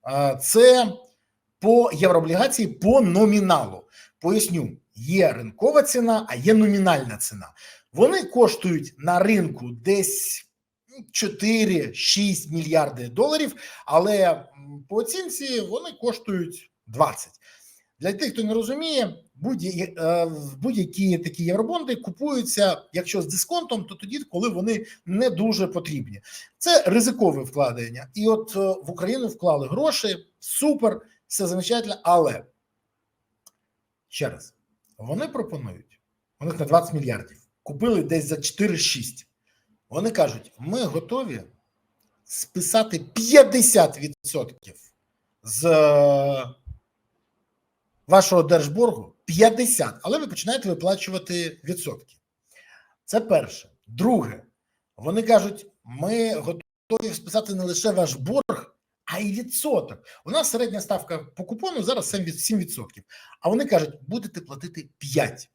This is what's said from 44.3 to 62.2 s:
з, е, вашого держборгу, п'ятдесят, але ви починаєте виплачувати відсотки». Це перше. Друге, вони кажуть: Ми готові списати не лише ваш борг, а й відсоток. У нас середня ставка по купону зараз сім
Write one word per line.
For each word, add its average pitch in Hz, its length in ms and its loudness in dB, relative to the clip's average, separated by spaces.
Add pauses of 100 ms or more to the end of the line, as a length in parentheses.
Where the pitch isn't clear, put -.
з, 107 220 -6
е, 143 840 4 (1600)
вашого 185 360 6
держборгу, 151 720 0 (100)
п'ятдесят, 220 800 2
але 254 160 -2
ви 302 80 -6
починаєте 214 420 -6
виплачувати 180 960 -4
відсотки». 165 520 -12 (880)
Це 220 160 0
перше. 160 480 -2 (180)
Друге, 139 560 -2 (540)
вони 190 260 -4
кажуть: 202 440 2 (180)
Ми 202 500 -4
готові 170 800 -6
списати 202 400 -4
не 185 100 -4
лише 180 260 0
ваш 175 240 0
борг, 180 600 -4 (280)
а 170 140 -8
й 208 140 -4
відсоток. 240 720 -4 (200)
У 156 60 -12
нас 294 200 -2
середня 214 300 -4
ставка 175 380 -6
по 165 260 -14
купону 294 380 -8
зараз 220 280 -4
сім 196 140 -4